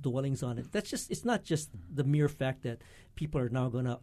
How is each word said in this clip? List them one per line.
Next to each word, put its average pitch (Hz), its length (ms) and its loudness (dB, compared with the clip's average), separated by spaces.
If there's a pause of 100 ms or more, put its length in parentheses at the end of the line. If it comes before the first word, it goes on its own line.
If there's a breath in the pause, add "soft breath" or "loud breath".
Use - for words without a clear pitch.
dwellings 135 420 0
on 123 160 -2
it, - 140 -8
that's 208 160 0
just, - 220 -6
it's - 140 -4
not 226 180 2
just - 280 -2 (220)
the 139 120 2
mere 147 240 6
fact 131 340 -2
that 120 180 -4 (360 soft breath)
people 151 240 0
are 123 80 2
now 131 200 2
gonna 123 340 0